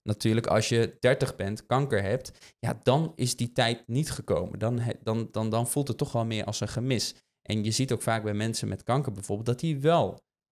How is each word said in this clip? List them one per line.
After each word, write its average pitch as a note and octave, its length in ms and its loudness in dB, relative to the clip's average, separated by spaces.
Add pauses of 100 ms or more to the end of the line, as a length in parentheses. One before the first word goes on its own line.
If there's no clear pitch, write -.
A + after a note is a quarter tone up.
Natuurlijk, A2 440 2
als A2 220 4
je A#2 320 2
dertig B2+ 360 2
bent, G2+ 300 -4
kanker C3 360 2
hebt, - 560 -6
ja, A#2 240 -4
dan D#3 320 4
is B2+ 220 -2
die A#2+ 160 -4
tijd A#2+ 360 0
niet C3 220 -2
gekomen. - 480 -2
Dan A#2 200 0
he-, A#2 240 -2
dan, A2+ 280 -2
dan, A2 200 -2
dan A#2 180 0
voelt C#3+ 200 -2
het A#2+ 100 -2
toch - 140 -2
wel A#2 120 0
meer A2 200 -2
als - 160 -4
een G#2 80 -2
gemis. B2 460 -2 (340)
En G#2+ 160 0
je A2+ 60 0
ziet B2+ 220 0
ook A2 100 -2
vaak A2+ 200 0
bij G#2+ 120 -2
mensen A2 340 -2
met G2 140 -6
kanker B2+ 300 0
bijvoorbeeld, G#2 340 -6
dat B2 140 0
die D#3+ 200 -2
wel C#3 420 2 (300)